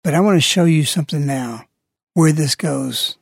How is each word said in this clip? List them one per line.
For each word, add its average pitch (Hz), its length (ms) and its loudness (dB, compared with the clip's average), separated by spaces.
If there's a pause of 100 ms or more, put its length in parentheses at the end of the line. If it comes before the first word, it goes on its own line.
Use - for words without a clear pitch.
But 160 120 -2
I 170 80 2
want 196 160 4
to 143 40 4
show 175 220 0
you 160 220 4
something 147 400 -4
now, 123 400 -6 (480)
where 160 180 4
this 151 240 -2
goes. 135 680 -4